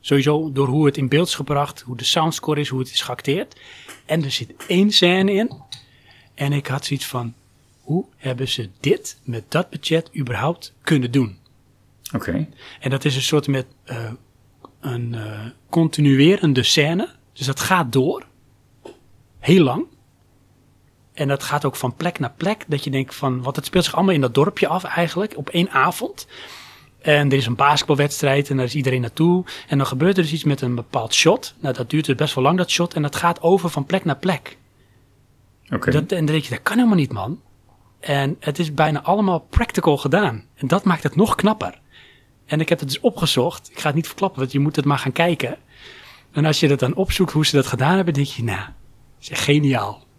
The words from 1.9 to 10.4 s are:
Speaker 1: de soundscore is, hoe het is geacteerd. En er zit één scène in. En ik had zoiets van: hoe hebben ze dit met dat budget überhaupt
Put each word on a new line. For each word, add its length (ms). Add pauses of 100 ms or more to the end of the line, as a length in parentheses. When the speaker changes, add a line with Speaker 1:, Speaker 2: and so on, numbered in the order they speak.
Speaker 1:
de 80
soundscore 560
is, 80
hoe 120
het 120
is 100
geacteerd. 580 (460)
En 180
er 60
zit 220 (140)
één 240
scène 420
in. 200 (840)
En 180
ik 140
had 200
zoiets 200
van: 280 (460)
hoe 240 (120)
hebben 320
ze 200 (120)
dit 420
met 260
dat 220
budget 460
überhaupt 680